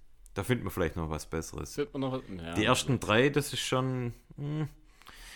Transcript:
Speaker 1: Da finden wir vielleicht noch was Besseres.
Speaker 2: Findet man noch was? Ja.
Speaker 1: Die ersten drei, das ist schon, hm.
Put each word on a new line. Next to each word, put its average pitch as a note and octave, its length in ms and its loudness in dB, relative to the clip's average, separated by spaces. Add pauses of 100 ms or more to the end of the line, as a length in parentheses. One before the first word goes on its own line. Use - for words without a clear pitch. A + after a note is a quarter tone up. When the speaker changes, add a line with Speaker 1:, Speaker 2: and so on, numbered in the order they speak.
(360)
Speaker 1:
Da G2 80 -2
finden A#2+ 220 2
wir F#2 80 -4
vielleicht E2+ 240 2
noch D#2+ 140 -2
was D2+ 160 -4
Besseres. - 500 -6
Speaker 2:
Findet D3 160 -4
man C#3 80 -4
noch C3 140 -2
was? C3 80 -4 (140)
Ja. E2+ 180 -8
Speaker 1:
Die G#2 100 2
ersten B2 340 4
drei, A#2 300 6
das C#3+ 240 0
ist B2 80 -2
schon, B2+ 520 0 (240)
hm. D3 320 -4 (680)